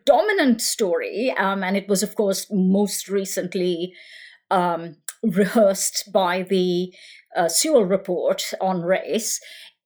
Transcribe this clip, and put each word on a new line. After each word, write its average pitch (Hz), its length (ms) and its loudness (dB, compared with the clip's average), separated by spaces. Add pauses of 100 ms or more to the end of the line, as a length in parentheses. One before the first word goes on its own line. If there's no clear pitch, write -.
dominant 320 560 4
story, 196 760 -2
um, 196 260 0
and 190 120 0
it 196 120 -4
was, 202 160 0
of - 120 -6
course, 196 360 -2
most 190 560 2
recently, 180 880 -4 (580)
um, 170 460 -2 (260)
rehearsed 196 920 2
by 185 300 0
the, 180 500 0 (420)
uh, 170 140 2
Sewell 285 360 4
Report 180 760 -2
on 185 200 -2
race, 185 580 -2 (460)